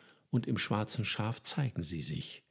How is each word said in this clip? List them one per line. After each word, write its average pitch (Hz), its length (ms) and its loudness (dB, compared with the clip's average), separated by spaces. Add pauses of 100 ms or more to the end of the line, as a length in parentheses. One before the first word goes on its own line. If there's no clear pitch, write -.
(300)
und 127 160 2
im 113 120 2
schwarzen 107 480 0
Schaf 110 360 0
zeigen - 420 0
sie 78 180 -2
sich. - 500 -6